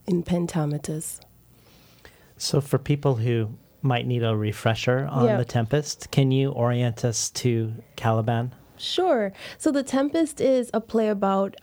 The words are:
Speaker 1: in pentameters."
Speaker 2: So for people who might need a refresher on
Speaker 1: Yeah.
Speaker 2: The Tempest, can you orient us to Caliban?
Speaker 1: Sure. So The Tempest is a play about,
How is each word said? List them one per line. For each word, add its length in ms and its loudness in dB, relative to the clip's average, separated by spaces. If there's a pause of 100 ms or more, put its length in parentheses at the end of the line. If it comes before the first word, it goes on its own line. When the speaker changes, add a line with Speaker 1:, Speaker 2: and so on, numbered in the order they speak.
Speaker 1:
in 160 0
pentameters." 1000 -2 (1120)
Speaker 2:
So 240 0
for 180 -2
people 380 0
who 360 0 (300)
might 240 0
need 180 0
a 120 2
refresher 760 0
on 160 2
Speaker 1:
Yeah. 120 4
Speaker 2:
The 80 0
Tempest, 680 -2
can 200 4
you 200 2
orient 540 0
us 240 -2
to 440 -2 (220)
Caliban? 580 0 (220)
Speaker 1:
Sure. 560 0 (260)
So 140 0
The 100 2
Tempest 600 0
is 320 2
a 80 0
play 260 0
about, 560 0